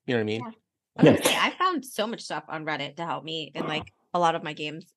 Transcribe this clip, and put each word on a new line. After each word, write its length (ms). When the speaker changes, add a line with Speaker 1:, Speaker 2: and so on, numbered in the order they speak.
Speaker 1:
You 80
know 40
what 40
I 20
mean? 160
Speaker 2:
Yeah. 100
I 60
was 40
Speaker 3:
Yeah. 60
Speaker 2:
gonna 120
say, 160
I 100
found 340
so 240
much 120
stuff 280
on 160
Reddit 320
to 100
help 160
me 320
in, 140
like, 160
a 60
lot 160
of 80
my 120
games, 420